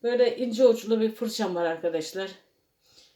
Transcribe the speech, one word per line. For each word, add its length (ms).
Böyle 340
ince 300
uçlu 340
bir 100
fırçam 440
var 100
arkadaşlar. 640